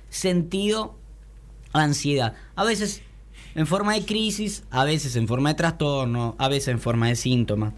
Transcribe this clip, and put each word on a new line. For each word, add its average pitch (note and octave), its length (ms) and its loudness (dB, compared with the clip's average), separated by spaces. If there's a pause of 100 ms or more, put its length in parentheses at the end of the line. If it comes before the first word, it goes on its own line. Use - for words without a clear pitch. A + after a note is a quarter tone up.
sentido F#3+ 880 0 (720)
ansiedad. C#3+ 640 2 (220)
A F#3 80 0
veces G#3 400 -2 (500)
en D#3 140 0
forma G3+ 260 2
de G#3+ 100 0
crisis, G#3+ 680 -2
a B2+ 120 2
veces D3 320 0
en A#2 120 2
forma C3 220 2
de D#3 60 2
trastorno, C#3 840 0
a C3+ 80 2
veces C#3 220 0
en A#2 100 0
forma A#2 300 2
de A#2+ 60 2
síntomas. A2 640 0